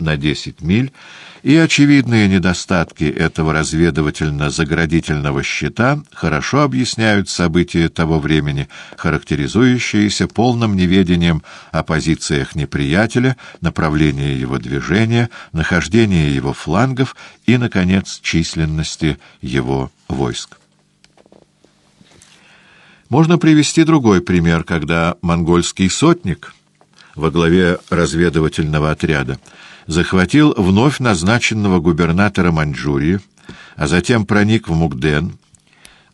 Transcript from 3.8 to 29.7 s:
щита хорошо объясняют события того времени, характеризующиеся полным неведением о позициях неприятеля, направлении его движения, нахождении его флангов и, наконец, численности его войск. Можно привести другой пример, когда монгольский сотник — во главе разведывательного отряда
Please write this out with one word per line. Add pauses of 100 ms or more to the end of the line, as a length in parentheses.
щита
хорошо
объясняют
события
того
времени, (300)
характеризующиеся
полным
неведением (280)
о
позициях
неприятеля, (240)
направлении
его
движения, (240)
нахождении
его
флангов (300)
и,
наконец,
численности (240)
его (160)
войск. (2500)
Можно
привести
другой
пример,
когда
монгольский
сотник — (600)
во
главе (120)
разведывательного
отряда (480)